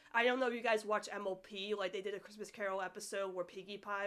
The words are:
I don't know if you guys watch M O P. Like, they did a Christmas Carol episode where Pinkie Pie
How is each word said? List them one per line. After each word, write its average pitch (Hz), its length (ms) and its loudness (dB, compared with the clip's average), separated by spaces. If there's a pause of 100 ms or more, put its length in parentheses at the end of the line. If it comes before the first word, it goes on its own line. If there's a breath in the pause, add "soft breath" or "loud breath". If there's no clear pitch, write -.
(140)
I 233 80 6
don't 247 160 6
know 262 80 4
if 240 80 4
you 233 80 -2
guys 220 220 4
watch 208 280 2
M 202 140 -4
O 190 80 0
P. 202 400 -4
Like, 190 180 0
they 196 100 -4
did 202 120 -4
a 190 60 -6
Christmas 208 320 -12
Carol 196 280 -2
episode 196 540 -4
where 180 100 0
Pinkie 196 340 -10
Pie 202 280 -2